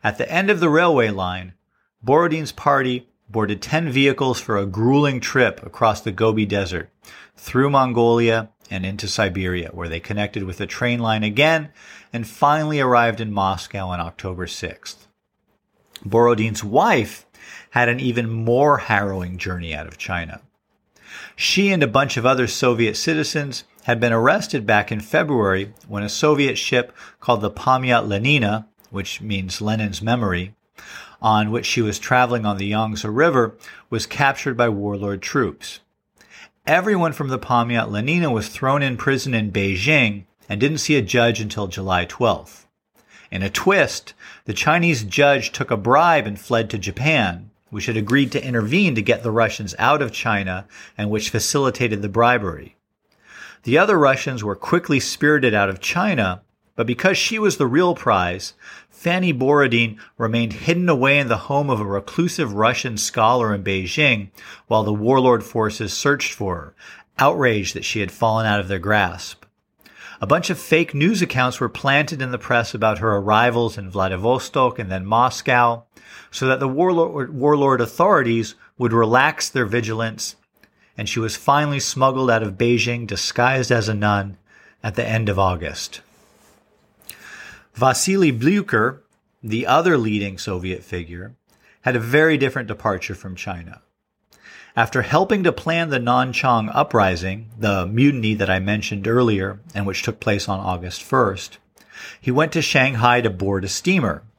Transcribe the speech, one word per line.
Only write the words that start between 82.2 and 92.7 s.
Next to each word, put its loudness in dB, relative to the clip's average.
out 4
of -6
Beijing 0
disguised 0
as 2
a -2
nun 0
at -6
the -2
end 0
of 0
August. -2
Vasily 2
Blyuker, 0
the -4
other 4
leading -2
Soviet -6
figure, -12
had -2
a 2
very 2
different -2
departure -4